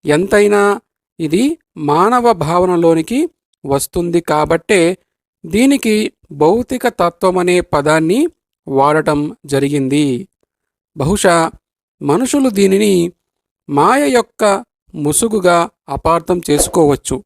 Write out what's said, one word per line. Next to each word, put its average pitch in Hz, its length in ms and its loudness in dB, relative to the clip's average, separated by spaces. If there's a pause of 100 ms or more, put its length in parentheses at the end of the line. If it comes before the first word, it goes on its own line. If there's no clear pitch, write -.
ఎంతైనా 202 760 0 (380)
ఇది 202 380 -2 (200)
మానవ 208 560 2
భావనలోనికి 170 960 0 (360)
వస్తుంది 170 560 -2
కాబట్టే, 165 760 0 (480)
దీనికి 220 680 0 (180)
భౌతిక 220 560 0
తత్వమనే 180 720 0
పదాన్ని 160 680 0 (400)
వాడటం 147 800 0
జరిగింది. 139 840 -2 (680)
బహుశా 170 540 0 (500)
మనుషులు 247 480 0
దీనిని 190 640 2 (580)
మాయ 226 420 2
యొక్క 220 540 -2 (300)
ముసుగుగా 175 760 0 (200)
అపార్థం 165 600 -2
చేసుకోవచ్చు 143 760 0